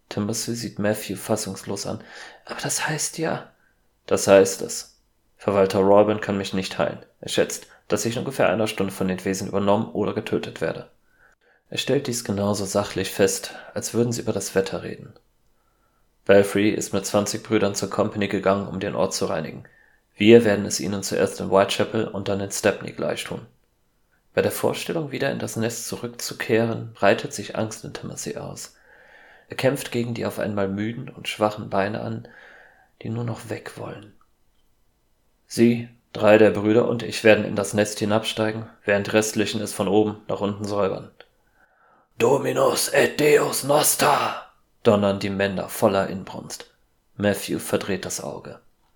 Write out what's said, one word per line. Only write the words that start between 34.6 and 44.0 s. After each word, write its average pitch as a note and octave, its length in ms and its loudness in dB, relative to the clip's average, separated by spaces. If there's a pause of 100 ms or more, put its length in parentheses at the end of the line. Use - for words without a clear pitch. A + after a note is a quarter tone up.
„Sie, A#2 420 2 (240)
drei G#2+ 240 6
der G#2+ 140 8
Brüder G#2+ 360 2
und A#2 140 -2
ich - 220 -8
werden G#2 220 6
in F#2+ 100 -6
das G2+ 180 -4
Nest G#2 260 0
hinabsteigen, A2 680 -2 (140)
während G2+ 240 2
die - 40 -6
restlichen G#2+ 500 2
es G2+ 120 -6
von G2 140 -2
oben G#2 300 4 (100)
nach G2 140 -4
unten G2+ 240 -4
säubern.“ G2+ 440 -2 (1080)
„Dominus C3 720 2
et - 300 2
Deus D3 440 4
noster“, C#3+ 840 2 (380)